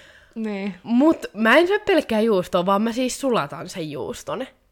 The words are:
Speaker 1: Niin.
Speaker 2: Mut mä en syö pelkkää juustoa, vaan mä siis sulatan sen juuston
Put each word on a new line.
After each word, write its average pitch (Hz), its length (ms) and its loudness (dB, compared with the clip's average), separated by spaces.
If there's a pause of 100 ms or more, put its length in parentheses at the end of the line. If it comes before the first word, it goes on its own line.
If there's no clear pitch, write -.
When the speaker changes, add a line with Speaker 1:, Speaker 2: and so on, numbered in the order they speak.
(340)
Speaker 1:
Niin. 202 480 -8
Speaker 2:
Mut 285 520 2
mä 220 220 4
en 339 100 6
syö 415 120 2
pelkkää 311 420 0
juustoa, 185 460 0
vaan 196 160 2
mä 226 100 -2
siis 254 280 -4
sulatan 170 480 -2
sen 160 220 -8
juuston 139 560 -8 (240)